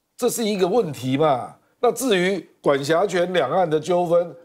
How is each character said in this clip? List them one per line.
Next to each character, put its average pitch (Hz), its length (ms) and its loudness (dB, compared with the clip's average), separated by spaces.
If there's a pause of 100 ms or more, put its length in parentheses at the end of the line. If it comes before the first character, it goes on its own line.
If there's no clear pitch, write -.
(160)
这 240 140 0
是 233 160 -4
一 208 100 0
个 180 120 2
问 196 240 0
题 131 260 -4
嘛。 139 380 0 (240)
那 240 120 2
至 233 240 0
于 185 320 -2 (140)
管 143 220 2
辖 160 240 2
权 180 260 -2
两 143 160 0
岸 175 180 0
的 156 120 0
纠 175 260 0
纷， 170 400 0